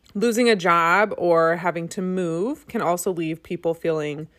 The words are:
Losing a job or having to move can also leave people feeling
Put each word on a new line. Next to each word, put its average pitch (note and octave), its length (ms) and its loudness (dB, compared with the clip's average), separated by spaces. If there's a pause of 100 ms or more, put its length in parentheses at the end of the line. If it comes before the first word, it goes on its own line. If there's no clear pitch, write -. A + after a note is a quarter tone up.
(140)
Losing A#3 340 2
a A3+ 80 4
job F3 640 2
or E3 380 4
having E3+ 320 -4
to - 120 -10
move F#3 680 -4
can A3+ 140 -6
also F3 320 0
leave D#3+ 300 -4
people E3 320 -4
feeling D#3 520 -4 (120)